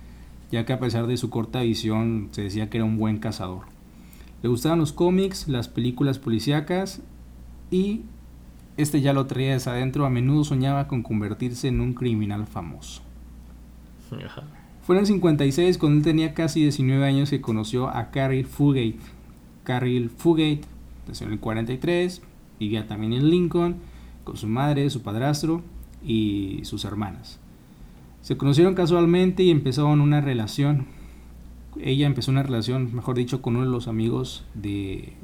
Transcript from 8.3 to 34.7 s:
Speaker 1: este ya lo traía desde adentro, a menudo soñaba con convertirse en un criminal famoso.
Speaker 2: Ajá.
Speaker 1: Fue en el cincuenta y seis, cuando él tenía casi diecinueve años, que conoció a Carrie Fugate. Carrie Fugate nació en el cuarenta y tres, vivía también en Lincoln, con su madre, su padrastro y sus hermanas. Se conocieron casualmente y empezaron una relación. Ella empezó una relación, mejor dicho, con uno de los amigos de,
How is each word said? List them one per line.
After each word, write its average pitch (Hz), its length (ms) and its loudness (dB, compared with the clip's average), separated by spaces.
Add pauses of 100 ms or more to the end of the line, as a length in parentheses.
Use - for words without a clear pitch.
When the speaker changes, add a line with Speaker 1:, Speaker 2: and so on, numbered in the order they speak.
Speaker 1:
este 147 240 2
ya 139 120 4
lo 135 120 2
traía 135 280 -2
desde 127 180 -2
adentro, 131 340 0
a 135 40 2
menudo 131 340 4
soñaba 139 440 2
con 127 160 -2
convertirse 113 640 -2
en 123 140 2
un 123 120 0
criminal 107 520 -2
famoso. - 560 -12 (1200)
Speaker 2:
Ajá. - 180 -16 (380)
Speaker 1:
Fue 180 140 4
en 196 60 6
el 208 40 4
cincuenta 170 400 4
y 135 60 4
seis, 175 260 4
cuando 151 200 6
él 151 60 6
tenía 160 300 2
casi 160 280 0
diecinueve 135 440 4
años, 139 240 2
que 135 120 0
conoció 117 480 0
a 117 200 -6
Carrie 135 340 0
Fugate. 131 540 2 (680)
Carrie 123 460 0
Fugate 156 520 2 (460)
nació 107 200 -10
en 104 60 -4
el 104 60 -4
cuarenta 113 340 -4
y 131 40 -4
tres, 175 460 -2 (360)
vivía 107 280 -2
también 107 260 -4
en 139 160 2
Lincoln, 175 460 2 (480)
con - 120 -12
su 107 120 -8
madre, 139 420 2
su 127 140 -4
padrastro 147 580 -2 (420)
y 101 600 0
sus - 220 -8
hermanas. 101 540 -8 (840)
Se - 140 -4
conocieron 151 380 6
casualmente 180 680 4
y 180 80 8
empezaron 147 500 4
una 147 200 4
relación. 135 640 0 (920)
Ella 139 280 2
empezó 131 240 0
una 135 100 4
relación, 123 540 -2
mejor 123 200 -4
dicho, 123 280 -2
con 117 140 0
uno 127 80 0
de 127 60 0
los 120 160 -2
amigos 120 560 -2 (120)
de, 101 580 -6 (100)